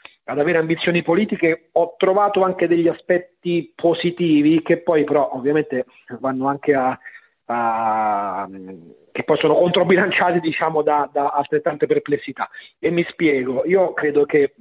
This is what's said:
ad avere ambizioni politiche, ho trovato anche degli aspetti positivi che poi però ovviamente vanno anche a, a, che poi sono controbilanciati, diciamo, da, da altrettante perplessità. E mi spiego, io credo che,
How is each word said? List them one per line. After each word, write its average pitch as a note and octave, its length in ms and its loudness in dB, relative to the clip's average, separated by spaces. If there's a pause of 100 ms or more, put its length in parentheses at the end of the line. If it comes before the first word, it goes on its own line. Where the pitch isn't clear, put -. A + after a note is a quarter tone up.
(240)
ad C3+ 160 -4
avere E3 200 2
ambizioni E3 420 0
politiche, E3 680 0
ho E3+ 260 0
trovato G3 460 2
anche F#3 240 0
degli E3+ 200 2
aspetti F3 880 -4
positivi E3 880 2
che E3+ 160 0
poi D#3+ 260 0
però C#3+ 300 0
ovviamente C3 540 -2 (320)
vanno C3 280 -4
anche C#3+ 280 0
a, B2+ 200 0 (500)
a, G#2+ 1040 -2 (640)
che - 120 -8
poi D3+ 160 0
sono D3+ 160 2
controbilanciati, F3+ 840 2
diciamo, D#3+ 440 -2
da, D3 280 0
da C#3+ 180 -2
altrettante D3+ 580 -2
perplessità. C#3+ 600 -4 (300)
E - 140 -4
mi E3+ 180 0
spiego, C3+ 560 -2
io F3+ 260 2
credo D3 320 0
che, C#3+ 380 2